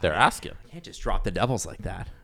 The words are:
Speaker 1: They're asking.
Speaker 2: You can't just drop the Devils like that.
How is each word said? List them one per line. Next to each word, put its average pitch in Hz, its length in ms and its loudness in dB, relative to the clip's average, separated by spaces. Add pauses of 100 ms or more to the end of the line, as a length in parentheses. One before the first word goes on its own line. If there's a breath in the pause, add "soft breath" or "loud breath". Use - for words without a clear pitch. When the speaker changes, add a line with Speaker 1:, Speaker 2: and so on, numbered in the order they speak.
Speaker 1:
They're 85 140 4
asking. - 380 4 (120)
Speaker 2:
You - 60 -20
can't 170 140 -14
just - 160 -14
drop 107 240 0
the 104 80 0
Devils 110 340 2
like - 160 -12
that. 92 240 -6 (180)